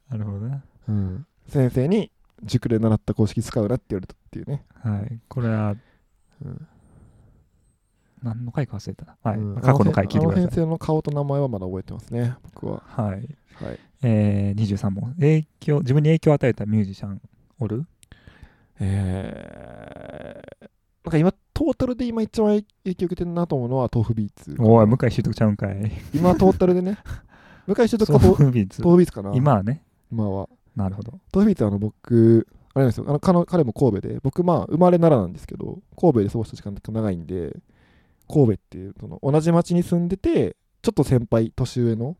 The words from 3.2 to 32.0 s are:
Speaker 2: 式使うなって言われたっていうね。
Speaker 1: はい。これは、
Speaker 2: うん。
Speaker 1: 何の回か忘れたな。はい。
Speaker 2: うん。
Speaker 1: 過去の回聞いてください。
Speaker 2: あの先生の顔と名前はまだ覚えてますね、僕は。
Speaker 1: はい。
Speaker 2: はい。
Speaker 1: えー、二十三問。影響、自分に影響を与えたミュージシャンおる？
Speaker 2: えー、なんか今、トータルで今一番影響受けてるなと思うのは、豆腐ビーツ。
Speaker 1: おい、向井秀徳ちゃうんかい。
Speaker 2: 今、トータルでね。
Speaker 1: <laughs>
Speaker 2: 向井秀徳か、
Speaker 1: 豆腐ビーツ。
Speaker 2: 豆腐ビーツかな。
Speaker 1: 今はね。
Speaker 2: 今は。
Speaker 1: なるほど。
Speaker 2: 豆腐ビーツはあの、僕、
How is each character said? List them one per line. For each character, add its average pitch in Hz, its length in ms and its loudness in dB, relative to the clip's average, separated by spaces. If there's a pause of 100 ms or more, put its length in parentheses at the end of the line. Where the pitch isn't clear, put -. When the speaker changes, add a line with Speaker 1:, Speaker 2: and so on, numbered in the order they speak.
Speaker 2:
式 110 160 -4
使 - 180 -4
う 104 60 0
な 120 80 -2
っ - 20 0
て - 120 -12
言 104 80 -4
わ 92 40 -8
れ 95 60 -14
た - 80 -20
っ - 20 -20 (140)
て 101 80 -12
い - 20 -12
う - 40 -16
ね。 139 280 -8
Speaker 1:
は 104 260 -6
い。 113 280 -10
こ 131 140 -8
れ 117 80 -2
は、 107 260 -2 (680)
Speaker 2:
う 147 60 -12
ん。 147 180 -16 (1600)
Speaker 1:
何 117 200 -8
の 120 80 -10
回 139 140 -4
か 104 120 -10
忘 - 100 -14
れ 98 80 -12
た - 100 -20
な。 - 160 -20
は 107 140 -4
い。 107 40 -6
Speaker 2:
う 101 200 -6
ん。 - 20 -8
Speaker 1:
過 127 160 4
去 208 60 4
の 98 80 4
回 98 140 0
聞 - 120 -2
い - 20 2
て 160 60 2
く 165 40 2
だ 190 40 0
さ 185 60 2
い。 - 20 2
Speaker 2:
あ 180 40 2
の 170 60 -2
先 170 100 -2
生 160 40 0
の 160 140 -4
顔 156 240 -2
と 151 80 -6
名 147 120 -2
前 139 160 -2
は 139 80 0
ま 110 120 -6
だ 92 80 -8
覚 92 120 -6
え 95 40 -8
て - 100 -14
ま - 60 -12
す - 120 -18
ね、 120 300 -4
僕 - 260 -14
は。 - 200 -10
Speaker 1:
は 104 280 -6
い。 127 220 -14 (260)
Speaker 2:
は - 80 -10
い。 - 80 -14 (220)
Speaker 1:
え 104 540 2
ー、 107 40 -2
二 113 60 0
十 98 120 -2
三 98 140 -4
問。 107 220 -8
影 156 340 2 (120)
響、 147 200 -2
自 131 140 0
分 151 80 2
に 151 80 2
影 160 100 4
響 160 120 4
を - 20 6
与 143 140 2
え 113 80 2
た 104 100 -8
ミ 107 140 0
ュ - 20 2
ー 98 40 0
ジ 95 100 -10
シ - 80 -18
ャ 101 40 -8
ン 98 140 -10 (380)
お 110 80 -4
る？ 117 180 -6 (960)
Speaker 2:
え 95 1600 -8 (200)
ー、 - 60 -20 (380)
な 165 40 -10
ん - 20 -8
か 160 60 2
今、 170 160 4 (200)
ト 294 120 -2
ー 269 100 2
タ 254 100 -4
ル 247 100 -2
で 247 100 -4
今 226 160 -4
一 214 200 -2
番 208 200 2 (220)
影 185 120 -6
響 185 100 -4
受 - 20 0
け 175 80 -6
て 185 80 -6
る 170 80 -8
な 170 160 -2
と - 80 -2
思 123 120 -2
う - 20 -4
の 131 80 -2
は、 123 160 0
豆 117 140 2
腐 120 60 0
ビ 107 140 -4
ー - 80 -14
ツ。 - 240 -16
Speaker 1:
お 113 240 8
い、 - 20 8
向 110 120 4 (100)
井 110 40 0
秀 113 120 -2
徳 117 100 -2
ち - 80 -4
ゃ 113 40 2
う 104 60 2
ん 101 40 -2
か 98 160 -4
い。 101 200 -4 (220)
Speaker 2:
今、 175 220 4
ト 190 160 6
ー - 60 0
タ 190 80 2
ル 180 80 4
で 180 80 0
ね。 190 160 -4 (340)
Speaker 1:
<laughs> - 360 -20
Speaker 2:
向 185 60 0
井 233 140 2
秀 226 100 -2
徳 208 140 2
か、 147 80 8
Speaker 1:
豆 185 160 8
腐 139 160 6
ビ 113 140 2
ー 95 40 -6
ツ。 - 120 -12
Speaker 2:
豆 170 120 6
腐 175 40 10
ビ 180 80 8
ー - 20 0
ツ - 60 -8
か 107 80 -10
な。 98 120 -6
Speaker 1:
今 139 200 4
は 98 100 2
ね。 123 200 -4 (280)
Speaker 2:
今 110 180 -2
は。 95 200 -6 (260)
Speaker 1:
な 98 140 -4
る 95 60 -8
ほ 104 80 -12
ど。 - 180 -16 (120)
Speaker 2:
豆 196 120 4
腐 - 20 4
ビ 202 60 4
ー - 40 -8
ツ 120 60 0
は 107 60 0
あ - 20 -2
の、 101 80 -2
僕、 113 680 4 (260)